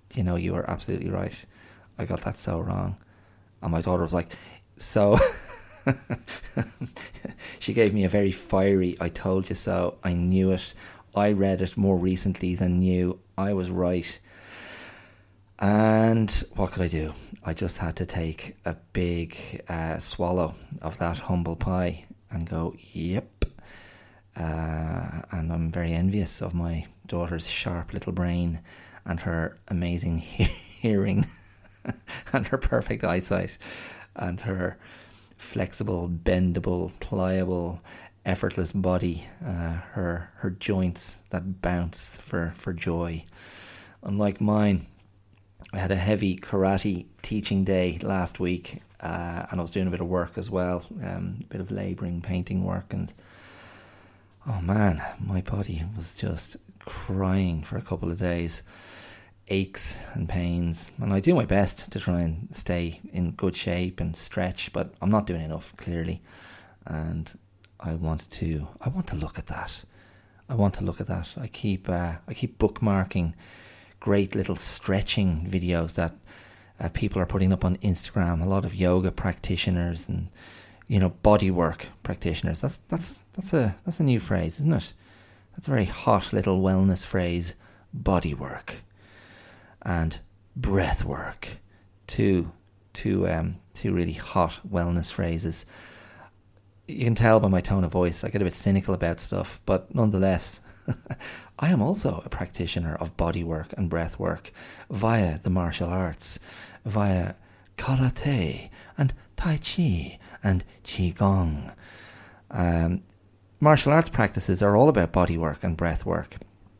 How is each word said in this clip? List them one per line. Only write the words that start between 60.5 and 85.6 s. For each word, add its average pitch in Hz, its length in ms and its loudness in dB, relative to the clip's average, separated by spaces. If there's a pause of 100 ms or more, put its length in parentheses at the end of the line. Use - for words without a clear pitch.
and 101 120 0
I 98 80 4
do 170 120 6
my 123 120 4
best - 460 2
to - 80 -4
try 87 220 0
and 82 320 -2
stay 85 460 -2 (140)
in 87 180 0
good 90 240 0
shape 90 460 -2
and 82 140 -2
stretch, - 580 -4
but - 280 -4
I'm 95 80 2
not 104 160 4
doing 85 160 -2
enough, 80 360 -8
clearly, 87 440 -6 (640)
and 80 480 -6 (460)
I 82 160 -4
want 80 360 -4
to, 78 360 -4 (140)
I 127 80 -4
want 180 180 -4
to - 80 -4
look 76 240 -6
at - 80 -12
that. - 380 -10 (640)
I 127 60 -4
want 101 200 4
to - 80 -4
look 92 160 -2
at 101 80 -6
that. 90 220 -4 (100)
I 110 80 -6
keep, 95 400 -4
uh, 87 280 -2 (120)
I - 60 -10
keep - 240 -6
bookmarking 95 760 2 (680)
great 101 360 2
little 95 200 0
stretching 92 960 2
videos 87 460 0
that, 82 180 0 (640)
uh, - 100 -2
people 98 320 0
are 87 40 2
putting 95 280 4
up 92 120 2
on 92 120 2
Instagram. 87 640 0
A 90 60 0
lot 95 180 2
of 85 100 -6
yoga 90 360 4
practitioners 87 1000 0
and, 87 180 -4 (600)
you 104 120 4
know, 92 100 6
body 104 420 6
work 85 360 2 (160)
practitioners. 85 580 -2
That's, - 160 0
that's, - 460 -4 (100)
that's 190 200 -4
a, 117 220 2 (100)
that's 170 140 -2
a 165 40 2
new 123 160 6
phrase, 85 400 0
isn't 151 140 4
it? - 200 -2 (600)
That's - 120 -12